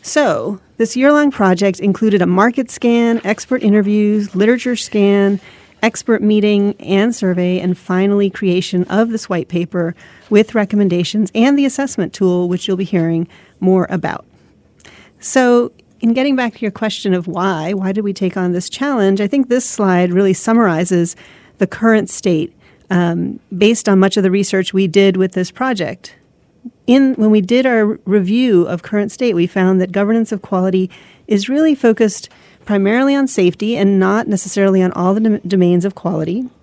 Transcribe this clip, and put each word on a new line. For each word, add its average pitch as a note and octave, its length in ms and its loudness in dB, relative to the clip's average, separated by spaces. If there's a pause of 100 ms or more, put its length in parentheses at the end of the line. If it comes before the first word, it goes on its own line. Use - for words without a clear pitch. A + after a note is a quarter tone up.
So, F#3 580 -2 (160)
this A3+ 200 -2
year-long C#4+ 340 2
project F#3+ 500 0
included G3+ 420 2
a E3+ 40 2
market A3+ 440 0
scan, A#3 540 0
expert A3 380 -4
interviews, G#3 720 2
literature A#3 420 0
scan, G3+ 640 2 (420)
expert A3+ 400 0
meeting, G#3 580 2
and G3+ 340 0
survey, F3+ 460 0
and F3+ 160 -2
finally G3+ 540 0
creation F3+ 540 -2
of A3+ 260 0
this A3 180 -8
white F3 200 -4
paper E3+ 460 -4 (360)
with G#3+ 240 2
recommendations G3+ 800 0
and C4+ 240 2
the C#4 80 2
assessment C4 480 -4
tool, F3+ 340 0
which F3+ 180 -4
you'll F#3 120 -2
be F#3+ 60 -4
hearing E3 440 -2 (320)
more F#3 300 2
about. - 340 -6 (960)
So, A#3+ 520 2 (280)
in A#3 120 2
getting C4 240 0
back A#3+ 180 -2
to - 60 -20
your G#3+ 100 -4
question G3+ 440 -4
of F3 120 -4
why, F3 460 -4
why F#3+ 200 -4
did G#3+ 100 -2
we G3+ 100 -4
take F#3+ 240 -4
on F3+ 160 0
this F3 160 -4
challenge, G#3 540 0
I G3+ 40 -2
think C4+ 220 0
this B3 160 0
slide F3+ 480 0
really F#3+ 220 2
summarizes F3+ 840 0 (400)
the F#3+ 100 0
current G#3+ 440 0
state, E3+ 440 -2 (360)
um, F3 500 -2 (160)
based G#3+ 320 2
on G3 100 4
much F#3+ 200 4
of G3 40 0
the F#3 80 2
research F#3+ 440 -2
we F#3+ 120 2
did F#3+ 300 2
with F#3 160 0
this F#3 180 -4
project. G#3 640 -6 (720)
In, C4 280 4
when G#3+ 160 2
we G#3+ 100 4
did A#3+ 240 0
our A3 400 0
review G3 640 2
of F3 160 -6
current G#3 300 -4
state, A#3+ 220 -2
we F3 120 0
found F#3 340 0
that F#3 120 -4
governance G#3+ 400 0
of G3 100 -8
quality F#3 480 -2 (360)
is G3+ 220 -2
really D4+ 260 2
focused A3+ 540 0 (380)
primarily A3 480 2
on C#4 120 0
safety G#3 500 0
and G3 220 2
not G3 280 0
necessarily G3 560 0
on F#3 100 0
all F#3 220 0
the A3 60 0
dom-, A3 260 2
domains F3+ 400 2
of G3 80 -4
quality. E3 540 -6 (140)